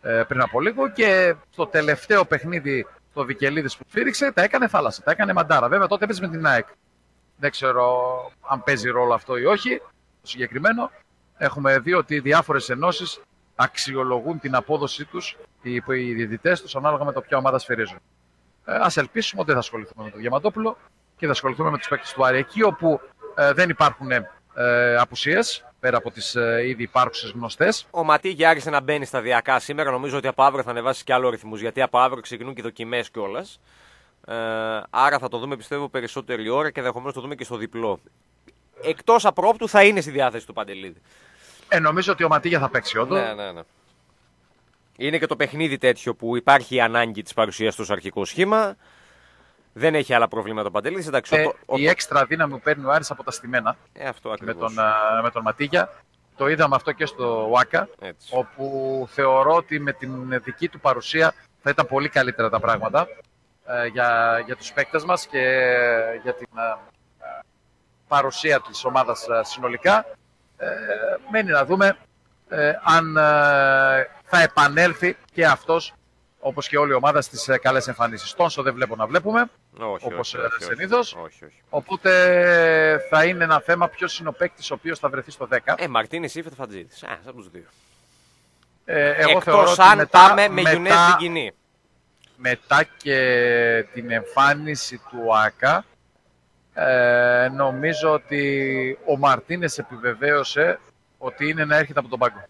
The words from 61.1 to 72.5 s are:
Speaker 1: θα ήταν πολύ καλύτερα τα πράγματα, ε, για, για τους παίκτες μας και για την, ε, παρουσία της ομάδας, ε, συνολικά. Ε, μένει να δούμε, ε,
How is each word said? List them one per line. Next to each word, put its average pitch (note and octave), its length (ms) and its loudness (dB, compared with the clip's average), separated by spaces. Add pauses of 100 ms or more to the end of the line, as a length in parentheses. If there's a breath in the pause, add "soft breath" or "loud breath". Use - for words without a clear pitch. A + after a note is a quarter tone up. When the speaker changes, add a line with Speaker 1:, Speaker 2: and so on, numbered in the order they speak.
Speaker 1:
θα C#3 80 -2
ήταν D3 160 0
πολύ C#3 220 -2
καλύτερα B2 420 0
τα A2 100 0
πράγματα, A2 480 0 (580)
ε, A#2+ 200 -4
για, A#2 600 0
για B2 100 -8
τους - 160 -16
παίκτες D3 320 -4
μας F3 220 -2
και C#3 140 -4 (800)
για B2 120 -4
την, A#2+ 120 -14 (100)
ε, A2+ 200 -4 (1300)
παρουσία C#3 520 0
της - 240 -14
ομάδας, B2 440 -2
ε, A#2 160 0
συνολικά. C3 640 0 (500)
Ε, - 100 -10 (640)
μένει G#3+ 200 -2
να C#3+ 140 2
δούμε, F#3+ 320 2 (520)
ε, D3+ 240 0 (120)